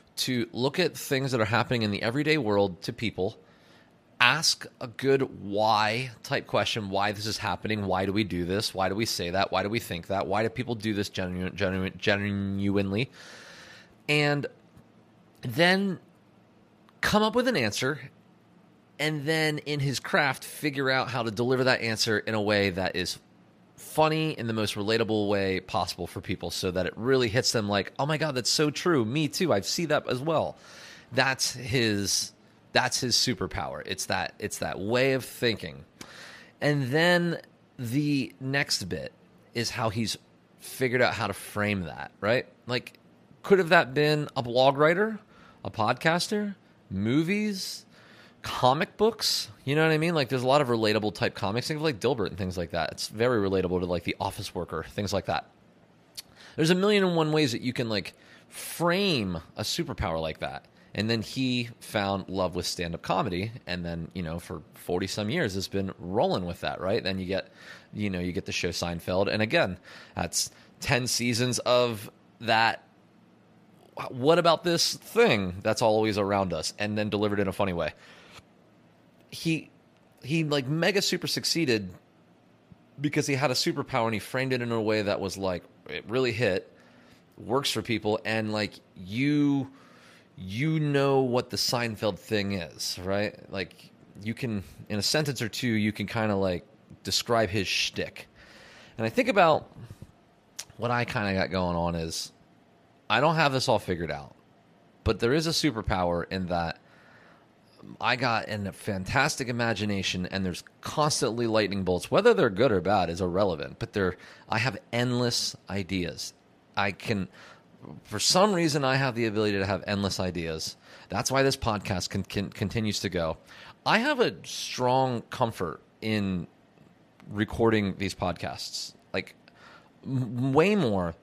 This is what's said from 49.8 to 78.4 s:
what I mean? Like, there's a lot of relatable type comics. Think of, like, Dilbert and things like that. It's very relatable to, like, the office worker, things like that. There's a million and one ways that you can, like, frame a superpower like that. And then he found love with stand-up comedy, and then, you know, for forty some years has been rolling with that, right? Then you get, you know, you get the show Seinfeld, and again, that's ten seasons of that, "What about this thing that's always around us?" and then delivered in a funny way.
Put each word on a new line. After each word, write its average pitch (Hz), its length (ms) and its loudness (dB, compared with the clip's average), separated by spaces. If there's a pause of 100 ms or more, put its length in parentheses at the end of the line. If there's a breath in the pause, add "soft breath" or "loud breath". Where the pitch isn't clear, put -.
what 160 100 6
I 156 60 4
mean? 170 160 2
Like, 139 140 2
there's 127 160 0
a - 20 2
lot 139 140 6
of 131 80 2
relatable 107 460 4
type 107 200 0
comics. 107 320 -2
Think 156 120 -4
of, 151 40 -4
like, 151 160 0
Dilbert 113 300 0
and 85 100 -8
things 92 180 -4
like 87 140 -4
that. 82 220 -2
It's - 160 -8
very 117 320 2
relatable 92 400 2
to, 90 60 -2
like, 87 180 -2
the - 160 -2
office 98 340 -4
worker, 80 340 -6
things 98 240 -4
like 95 140 -2
that. - 240 -4 (1040 loud breath)
There's 160 160 2
a 180 60 6
million 202 260 4
and 180 140 2
one 156 160 2
ways 151 200 4
that 120 100 -6
you 123 100 -2
can, 117 160 -4
like, 101 260 -4 (340 loud breath)
frame 165 920 0 (160)
a 104 60 -6
superpower 104 580 -4
like 80 200 -4
that. 67 260 -8 (280 loud breath)
And 107 160 -2
then 113 100 0
he 123 480 -2 (120)
found 98 480 -2
love 92 260 0
with 90 100 -4
stand-up 85 380 -6
comedy, 113 480 -2 (160)
and 87 180 -6
then, 85 300 -6
you 90 80 -6
know, 82 160 -6
for 85 240 -10 (100)
forty 90 340 -4
some 104 220 -4
years 127 260 -2
has 95 140 -4
been 98 300 -4
rolling 104 480 -2
with 87 140 -8
that, 76 200 -4
right? 95 220 0
Then 95 160 -4
you 92 80 -4
get, 92 220 -2 (440 loud breath)
you 104 160 -4
know, 90 120 -2
you 90 120 -2
get 90 140 -4
the 98 60 -8
show - 180 -2
Seinfeld, 87 600 0
and 107 120 2
again, 113 340 0 (380 loud breath)
that's - 360 -2 (300 loud breath)
ten 127 260 2
seasons 120 520 0
of 120 520 2 (300)
that, 113 420 4 (1300)
"What 139 300 4
about 165 260 4
this 170 300 2
thing 107 680 2
that's 110 200 2
always 110 340 4
around 98 380 2
us?" 80 240 -4
and 104 180 -2
then 104 140 0
delivered 104 300 2
in 95 80 2
a 92 40 -2
funny 95 220 0
way. 80 180 -2 (1400 loud breath)